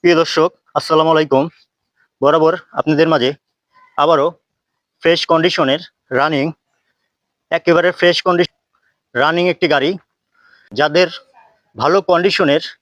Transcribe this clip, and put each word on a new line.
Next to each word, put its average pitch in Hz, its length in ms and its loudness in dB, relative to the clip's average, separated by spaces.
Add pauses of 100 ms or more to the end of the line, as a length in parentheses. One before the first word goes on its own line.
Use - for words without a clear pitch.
প্রিয় 175 180 4
দর্শক, 160 280 0 (280)
আসসালামু 160 360 0
আলাইকুম। 147 300 2 (760)
বরাবর 160 320 2 (240)
আপনাদের 156 340 0
মাঝে 131 180 0 (680)
আবারও 147 280 2 (760)
ফ্রেশ 165 180 2 (100)
কন্ডিশনের 160 500 0 (380)
রানিং, 143 280 -2 (1040)
একেবারে 170 380 2 (100)
ফ্রেশ 175 180 2 (100)
কন্ডিশন 180 320 -2 (560)
রানিং 160 380 -2
একটি - 220 -4
গাড়ি। 143 160 0 (840)
যাদের 151 360 0 (680)
ভালো 147 220 0 (120)
কন্ডিশনের 170 520 0 (200)